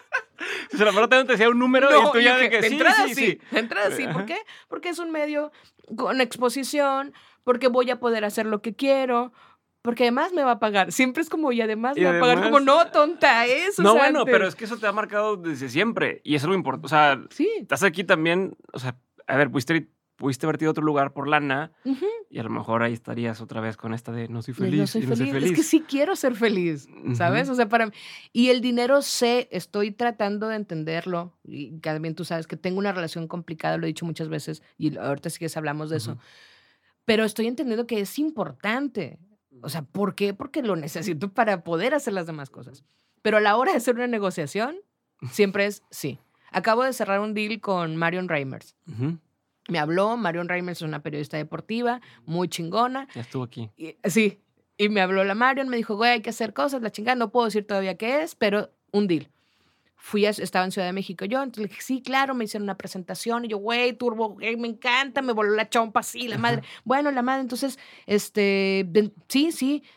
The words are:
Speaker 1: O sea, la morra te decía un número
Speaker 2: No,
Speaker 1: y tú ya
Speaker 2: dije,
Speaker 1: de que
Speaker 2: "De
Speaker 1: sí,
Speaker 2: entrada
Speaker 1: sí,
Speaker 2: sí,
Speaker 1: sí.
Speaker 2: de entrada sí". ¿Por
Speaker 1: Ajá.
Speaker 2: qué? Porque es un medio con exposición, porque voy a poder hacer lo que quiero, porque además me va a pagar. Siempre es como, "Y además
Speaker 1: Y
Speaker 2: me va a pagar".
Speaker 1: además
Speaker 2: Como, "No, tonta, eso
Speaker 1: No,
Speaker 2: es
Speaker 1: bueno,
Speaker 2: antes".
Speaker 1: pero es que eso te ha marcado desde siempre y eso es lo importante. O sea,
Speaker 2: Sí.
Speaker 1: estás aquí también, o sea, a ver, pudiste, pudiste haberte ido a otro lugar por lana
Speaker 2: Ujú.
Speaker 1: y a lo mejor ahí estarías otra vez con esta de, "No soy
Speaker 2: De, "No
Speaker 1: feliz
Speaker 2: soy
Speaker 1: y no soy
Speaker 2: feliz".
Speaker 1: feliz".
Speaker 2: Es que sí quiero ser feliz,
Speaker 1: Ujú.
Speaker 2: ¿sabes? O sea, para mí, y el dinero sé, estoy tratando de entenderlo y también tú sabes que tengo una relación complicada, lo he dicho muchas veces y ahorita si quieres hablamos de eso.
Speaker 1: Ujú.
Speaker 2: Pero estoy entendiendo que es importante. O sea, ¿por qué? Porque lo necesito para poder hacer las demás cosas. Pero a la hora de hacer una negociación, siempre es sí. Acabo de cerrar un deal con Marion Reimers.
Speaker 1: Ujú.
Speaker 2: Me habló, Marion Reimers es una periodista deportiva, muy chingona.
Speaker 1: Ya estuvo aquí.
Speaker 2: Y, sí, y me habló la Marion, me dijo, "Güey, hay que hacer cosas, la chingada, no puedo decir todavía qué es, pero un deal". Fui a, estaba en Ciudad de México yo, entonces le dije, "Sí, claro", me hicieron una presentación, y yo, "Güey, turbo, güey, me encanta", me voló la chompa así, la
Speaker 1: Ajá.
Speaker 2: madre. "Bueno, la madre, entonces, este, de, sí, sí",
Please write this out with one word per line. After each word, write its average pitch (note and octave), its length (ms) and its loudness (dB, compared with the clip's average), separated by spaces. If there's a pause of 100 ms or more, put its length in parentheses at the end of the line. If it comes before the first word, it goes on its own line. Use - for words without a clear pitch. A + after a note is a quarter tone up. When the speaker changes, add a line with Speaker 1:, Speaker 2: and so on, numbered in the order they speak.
(720)
Speaker 1:
O D4 40 -2
sea, G#3 100 6
la G3+ 40 6
morra G#3+ 160 4
te C4 160 6
decía A#3 260 4
un A#3+ 100 4
número C4 300 6
Speaker 2:
No, D4 200 8
Speaker 1:
y - 20 4
tú A#3 80 4
ya B3 180 6
Speaker 2:
dije, B3+ 80 4
Speaker 1:
de G#3+ 40 2
que A3 120 4
Speaker 2:
"De A3+ 80 4
Speaker 1:
sí, C4 40 0
Speaker 2:
entrada E4 220 6 (120)
Speaker 1:
sí, B3 80 -4
Speaker 2:
sí, C4+ 160 2
Speaker 1:
sí. - 80 -4 (120)
Speaker 2:
de - 80 0
entrada E4+ 320 0
sí". - 160 -4
¿Por F3+ 100 -4
Speaker 1:
Ajá. G3 80 -4
Speaker 2:
qué? E4 120 -6 (300)
Porque E4+ 220 -8
es E4+ 100 -6
un E4 120 -6
medio D4+ 400 -4 (440)
con A#3+ 260 -2
exposición, C4+ 920 0 (300)
porque B3 240 2
voy B3 240 2
a A#3+ 80 -4
poder A3+ 260 0
hacer G#3+ 200 -2
lo G#3+ 160 -2
que A3 140 -6
quiero, B3+ 560 2 (500)
porque A#3+ 220 0
además C#4+ 300 2
me D#4 100 0
va B3 100 4
a G#3 60 -2
pagar. G3+ 320 2
Siempre B3+ 300 2
es D#4+ 80 -6
como, D#4 220 0
"Y A#3 100 0
además A3+ 360 -2
Speaker 1:
Y - 40 2
Speaker 2:
me F3+ 100 6
va E3+ 60 4
a - 20 2
pagar". - 180 6
Speaker 1:
además G#3+ 140 2
Speaker 2:
Como, C#4+ 140 8
"No, D#4+ 260 6
tonta, D4 540 4
eso D#4 380 0
Speaker 1:
No, G3+ 80 8
Speaker 2:
es A3+ 60 8
Speaker 1:
bueno, D4 220 6
Speaker 2:
antes". B3 140 2
Speaker 1:
pero F#3 140 6
es E3 80 -6
que A3 100 -10
eso A3+ 120 -8
te G#3+ 100 -2
ha G3+ 40 2
marcado G#3 460 -2
desde C#3+ 320 -6
siempre D#3 540 0
y C#3+ 120 2
eso C#3 120 0
es - 20 2
lo G3 60 2
importante. C3+ 320 -2
O - 20 -10
sea, D3 400 6
Speaker 2:
Sí. F4+ 200 -2 (100)
Speaker 1:
estás D3+ 240 -2
aquí F#3+ 200 2
también, F3 540 2 (160)
o - 60 -12
sea, B2 180 -8 (300)
a C3 100 0
ver, C#3 140 2
pudiste, D#3 360 -2 (280)
pudiste C3+ 300 -4
haberte D#3 200 -2
ido D#3 40 2
a - 20 2
otro D3+ 120 -2
lugar C#3+ 300 0
por C#3 140 -8
lana D3 440 0 (140)
Speaker 2:
Ujú. C4+ 200 -2 (240)
Speaker 1:
y - 100 -10
a A#2 40 -4
lo A2+ 60 -6
mejor A2+ 320 -2
ahí A#2 120 0
estarías A#2 480 -6
otra A2+ 200 -10
vez A2 160 -6
con A2+ 160 -8
esta A#2 180 -10
de, A#2 160 -8
"No A#2 140 -8
soy B2 120 -10
Speaker 2:
De, - 80 -8
"No F#3+ 40 0
Speaker 1:
feliz - 260 2
Speaker 2:
soy A3+ 120 -2
Speaker 1:
y - 20 -4
no C#3 100 0
soy B2 120 0
Speaker 2:
feliz". C#4 60 -2
Speaker 1:
feliz". C4+ 180 2
Speaker 2:
Es E3 60 0
que D#4 60 6
sí - 240 2
quiero D4 280 0
ser B3+ 200 0
feliz, F#3 520 0
Speaker 1:
Ujú. A#2+ 280 -6
Speaker 2:
¿sabes? F#3+ 340 2
O B3+ 60 -2
sea, A#3 140 4
para A3+ 180 2
mí, G#3 40 -10 (400)
y A#3+ 180 4
el B3+ 120 4
dinero B3 400 2
sé, B3 500 0
estoy G#3 400 -4
tratando G#3 560 -2
de A3 80 -4
entenderlo E3+ 880 -6
y D#3 360 -14
también D#3+ 360 -6
tú E3 100 -8
sabes E3 220 -6
que E3+ 100 -12
tengo F#3 220 -4
una G3+ 140 0
relación E3 340 -6
complicada, E3 500 -4
lo E3 80 -4
he - 20 -4
dicho E3 180 -6
muchas D#3+ 240 -8
veces D#3 340 -10 (140)
y D3+ 200 -2
ahorita C#3 320 -6
si - 100 -10
quieres E3 180 -8
hablamos D3+ 320 -6
de C3 80 -2
eso. A2+ 160 -6
Speaker 1:
Ujú. A#2 80 -16 (840)
Speaker 2:
Pero A3 200 4
estoy A3 220 -2
entendiendo A#3+ 380 -2
que A#3 140 -4
es G3 180 -6
importante. A3 1000 -4 (420)
O D3 80 -10
sea, D#3+ 140 -6
¿por F#3+ 320 -4
qué? G3+ 180 -2
Porque C#4 300 -8
lo G3+ 120 0
necesito E3 580 -6
para G#3 300 0
poder E3+ 300 -2
hacer C#4+ 200 -2
las F3+ 140 -4
demás D3+ 220 -12
cosas. B2+ 340 -20 (380)
Pero G#3+ 160 4
a G#3 40 6
la G#3 160 6
hora F4 140 2
de D#4+ 60 2
hacer A#3+ 180 0
una B3 120 -4
negociación, G#3 720 -4 (540)
siempre G3+ 340 2
es G#3 260 -6
sí. - 280 -10 (320)
Acabo A3 320 0
de C4 100 0
cerrar G3+ 260 -2
un G#3+ 140 -4
deal G#3+ 280 -4
con F3 340 -2
Marion E3+ 340 -2
Reimers. C#3 460 -6 (160)
Speaker 1:
Ujú. C#3 260 -4 (520)
Speaker 2:
Me E3+ 100 -2
habló, F#3+ 380 0
Marion F3 320 -4
Reimers F3+ 300 -6
es - 20 -12
una D3+ 200 -8
periodista D3+ 360 -8
deportiva, A3+ 640 -4 (240)
muy E3+ 240 -2
chingona. A#3+ 640 -2
Speaker 1:
Ya A#2+ 60 -10
estuvo B2+ 220 -8
aquí. A#2 340 -12
Speaker 2:
Y, D#3+ 180 -14 (140)
sí, G#3 320 2 (360)
y G#3 120 2
me G#3 120 2
habló F#3+ 220 2
la G3 120 -2
Marion, C4 340 2
me A#3+ 80 -4
dijo, A3 180 -6
"Güey, A#3 160 4
hay A#3 100 2
que A#3 100 -8
hacer A3 220 -6
cosas, C4+ 280 -2
la G#3+ 100 -6
chingada, A#3 240 -2
no A#3 160 -2
puedo A#3+ 140 4
decir G#3 200 -2
todavía F#3+ 320 -2
qué C4 260 -2
es, E4 120 -10
pero G#3 360 0 (200)
un G3+ 160 2
deal". E3 240 -2 (760)
Fui G3+ 200 0
a, G#3 60 4
estaba F#3 340 -2
en F#3 80 -4
Ciudad F#3 140 -4
de F3+ 60 -6
México F#3+ 300 -8
yo, B3 180 -2
entonces A#3+ 220 -8
le G3+ 60 -4
dije, - 120 -18
"Sí, B3+ 200 -6
claro", C4+ 340 0
me A#3+ 80 -4
hicieron G#3+ 220 -6
una G3 120 -6
presentación, G3 680 -6
y - 20 -8
yo, G#3 100 -6
"Güey, A#3 360 0
turbo, A3+ 380 -2
güey, G#3+ 260 -6
me A#3 100 -4
encanta", B3 540 0
me B3+ 100 -2
voló G#3+ 240 2
la A3 140 0
chompa A3+ 320 0
así, A#3+ 260 -8
la A3 80 -6
Speaker 1:
Ajá. A3+ 60 -4
Speaker 2:
madre. A#3 220 0 (200)
"Bueno, C#4+ 280 2
la B3+ 100 0
madre, C4 200 0
entonces, B3+ 380 -6 (260)
este, G3 840 0
de, G#3 240 2 (160)
sí, D#4 240 2
sí", C#4+ 280 -2 (160)